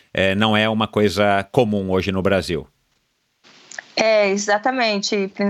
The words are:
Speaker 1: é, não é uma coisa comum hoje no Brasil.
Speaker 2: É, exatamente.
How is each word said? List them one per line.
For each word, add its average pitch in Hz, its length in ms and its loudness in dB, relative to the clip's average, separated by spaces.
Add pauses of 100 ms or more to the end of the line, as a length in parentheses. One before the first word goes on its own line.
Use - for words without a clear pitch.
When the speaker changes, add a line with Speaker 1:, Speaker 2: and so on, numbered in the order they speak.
(120)
Speaker 1:
é, 95 220 0
não 107 200 2
é 107 140 2
uma 110 180 -2
coisa 101 640 2
comum 104 400 0
hoje 92 220 0
no 95 80 -2
Brasil. 90 480 -2 (1300)
Speaker 2:
É, 214 300 2
exatamente. 208 1040 -2 (180)